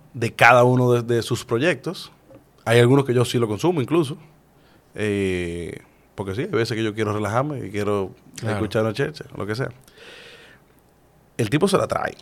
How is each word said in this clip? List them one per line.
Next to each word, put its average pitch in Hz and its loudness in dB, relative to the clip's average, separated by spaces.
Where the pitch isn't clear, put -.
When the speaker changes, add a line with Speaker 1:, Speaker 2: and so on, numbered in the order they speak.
Speaker 1:
de 113 -6
cada 120 8
uno 123 4
de, 123 2
de 113 0
sus 117 -4
proyectos. 147 -2
Hay 117 4
algunos 131 6
que 123 0
yo 123 2
sí 123 -2
lo 117 0
consumo 143 -2
incluso. 147 -2
Eh, 92 -4
porque 95 -8
sí, 120 -6
hay 202 -6
veces 117 -2
que 113 -4
yo 107 -2
quiero 107 -2
relajarme 110 -4
y 98 -12
quiero 101 -2
Speaker 2:
Claro. 107 -6
Speaker 1:
escuchar 107 -2
una 110 -2
chercha, 147 -6
lo 98 -8
que 104 -6
sea. 127 -6
El 113 -2
tipo 151 2
se 185 2
la 110 0
trae. - -4